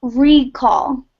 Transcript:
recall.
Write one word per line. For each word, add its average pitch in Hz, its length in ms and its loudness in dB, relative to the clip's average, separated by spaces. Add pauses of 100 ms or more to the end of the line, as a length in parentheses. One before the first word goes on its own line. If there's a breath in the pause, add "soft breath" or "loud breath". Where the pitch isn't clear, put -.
recall. 262 1040 0 (140)